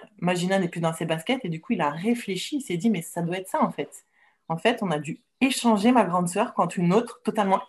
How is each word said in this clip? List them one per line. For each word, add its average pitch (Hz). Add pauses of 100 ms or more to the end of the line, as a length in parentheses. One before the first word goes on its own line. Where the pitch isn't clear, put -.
(200)
Magina 180
n'est 175
plus 170
dans 160
ses 165
baskets », 165
et 180
du 160
coup, -
il 180
a 147
réfléchi, 190
il 254
s'est 175
dit « 220
Mais 180
ça -
doit 175
être 190
ça, 302
en -
fait. - (440)
En 165
fait, 240
on 185
a 151
dû 151 (180)
échanger 240
ma 226
grande 175
sœur 214
contre 175
une 175
autre, 233
totalement 196